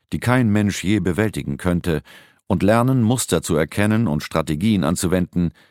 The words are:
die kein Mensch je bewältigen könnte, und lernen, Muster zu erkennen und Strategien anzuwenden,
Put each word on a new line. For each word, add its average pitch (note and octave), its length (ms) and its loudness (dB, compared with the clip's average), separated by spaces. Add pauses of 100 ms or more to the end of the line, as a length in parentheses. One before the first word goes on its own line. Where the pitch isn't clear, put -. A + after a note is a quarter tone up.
(120)
die D#2+ 80 -4
kein B2 300 2
Mensch G#2 340 0
je G#2 160 0
bewältigen F2 580 -2
könnte, F2 440 -2 (460)
und F2+ 160 0
lernen, A#2+ 380 4
Muster A2 400 0
zu F2 140 -2
erkennen G#2 520 0
und D2+ 160 -2
Strategien E2 600 0
anzuwenden, F2 680 -2 (180)